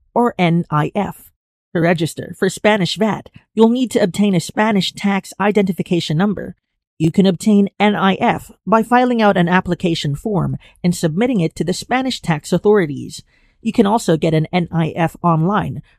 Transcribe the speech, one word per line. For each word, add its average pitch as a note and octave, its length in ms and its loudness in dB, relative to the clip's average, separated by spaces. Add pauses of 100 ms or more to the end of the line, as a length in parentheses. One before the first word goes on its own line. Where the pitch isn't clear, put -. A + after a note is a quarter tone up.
(160)
or A#3+ 240 0
N E3+ 320 2
I D3+ 240 -2
F. F#3 340 -8 (460)
To F3 60 0
register E3 560 -2
for - 120 0
Spanish G#3 480 -2
vat, F#3+ 320 -4 (260)
you'll A3+ 140 6
need A#3+ 220 2
to G#3+ 120 2
obtain G3+ 320 2
a F3 40 4
Spanish G#3+ 540 -2
tax G3 460 -2
identification F#3+ 800 0
number. G3 380 -2 (440)
You F#3+ 120 2
can F#3+ 140 4
obtain G3+ 440 2 (100)
N G#3 160 2
I F#3 200 0
F - 360 -2 (140)
by A3 180 2
filing B3 380 2
out G#3 140 4
an F3 140 2
application F3 640 -2
form D3 400 -4 (280)
and F3 120 2
submitting G3 460 0
it D#3+ 140 -2
to - 80 -4
the E3+ 100 -2
Spanish B3+ 480 -4
tax - 320 -4
authorities. E3 720 0 (360)
You A3 140 -6
can G#3 140 4
also G3+ 300 0
get D#3+ 180 0
an D#3 180 0
N F3 180 -2
I E3 180 -2
F - 340 -4
online E3 580 0 (180)